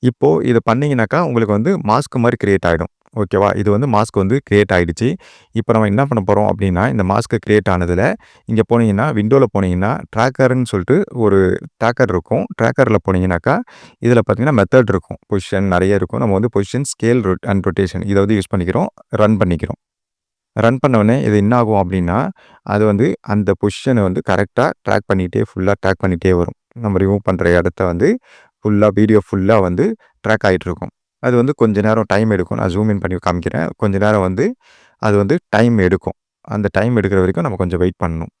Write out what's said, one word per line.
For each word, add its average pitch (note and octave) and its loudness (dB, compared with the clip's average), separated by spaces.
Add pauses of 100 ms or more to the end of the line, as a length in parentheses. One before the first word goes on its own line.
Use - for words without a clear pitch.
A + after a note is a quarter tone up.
இப்போ B2+ 2 (140)
இதை B2 2 (120)
பண்ணீங்கன்னாக்கா, C3 0
உங்களுக்கு A#2 0
வந்து C#3 0
மாஸ்க் A#2+ -2
மாதிரி A#2+ 2
கிரியேட் G2 0
ஆயிடும். E2 -2 (240)
ஓகேவா? G2+ 0
இது G#2 0
வந்து A#2 0
மாஸ்க் A2 0
வந்து G#2 0
கிரியேட் G#2 2
ஆயிடுச்சு. F2+ 0 (360)
இப்போ A2+ -4
நம்ம A2 2
என்ன G#2 0
பண்ண B2 -2
போறோம் G#2 2
அப்படின்னா, G2 -2
இந்த A#2 -2
மாஸ்க் G2+ -2 (120)
கிரியேட் G#2 2
ஆனதுல, F2+ 0 (460)
இங்க A2 0
போனீங்கன்னா, A#2 2
விண்டோல A2+ 2
போனீங்கன்னா, F#2+ -2 (160)
ட்ராக்கர்னு B2+ 0
சொல்லிட்டு G#2+ 0 (160)
ஒரு G#2 2 (400)
ட்ராக்கர் A#2+ 0
இருக்கும். G2 -4 (160)
ட்ராக்கர்ல A2+ 2
போனீங்கன்னாக்கா, F#2 0 (480)
இதுல A#2+ 4
பாத்தீங்கன்னா A#2 0
மெத்தட் G#2+ 4
இருக்கும். F#2+ -4 (100)
பொசிஷன் G2 -4
நிறைய F#2 2
இருக்கும். F#2+ -4
நம்ம A2+ 0
வந்து G#2+ 0
பொசிஷன், A#2+ -2
ஸ்கேல், A#2 0
ரொட்-, F#2+ -2
and G2 0
ரொட்டேஷன் F#2 -2
இதை G2 0
வந்து G2+ 2
யூஸ் G2 -4
பண்ணிக்கிறோம், F#2 -2 (200)
ரன் G#2+ 2
பண்ணிக்கிறோம். F2+ -2 (760)
ரன் A#2 2
பண்ண C3 2
உடனே G#2+ 4
இது G#2+ 2
என்ன G#2 2
ஆகும் A2 2
அப்படின்னா, F2+ -2 (460)
அது G#2 0
வந்து G#2+ 0
அந்த G#2 -2
பொசிஷனை G#2+ -2
வந்து F#2 -2
கரெக்டா G#2 0 (160)
ட்ராக் G#2 -2
பண்ணிட்டே, F#2 -2
ஃபுல்லா G2 -2
ட்ராக் F#2+ -2
பண்ணிட்டே F#2 0
வரும். F2 -2 (180)
நம்ம G#2 -2
ரிமூவ் G2 0
பண்ற F2 2
இடத்த F2 -2
வந்து F2 0 (580)
ஃபுல்லா, G#2+ 2
வீடியோ G#2+ 4
ஃபுல்லா G2+ 0
வந்து F2+ 0 (420)
ட்ராக் A2 0
ஆயிட்டு F#2 0
இருக்கும். - -10 (300)
அது B2+ 0
வந்து B2 2
கொஞ்ச G#2+ 2
நேரம் A2 2
டைம் G#2+ 0
எடுக்கும். G2+ -2
நான் G#2 -2
ஜூம் G#2+ -2
இன் G2+ -2
பண்ணி F#2 -6
காமிக்கிறேன். E2+ -2 (100)
கொஞ்ச G2 -2
நேரம் G#2 2
வந்து F#2 -2 (560)
அது G#2+ 0
வந்து G2+ 2 (140)
டைம் A#2 2
எடுக்கும். F#2 0 (240)
அந்த G#2 -6
டைம் A2+ 0
எடுக்கிற G2 0
வரைக்கும் F#2+ 0
நம்ம A2+ -6
கொஞ்சம் F2+ -4
வெயிட் F2+ -2
பண்ணணும். E2 -6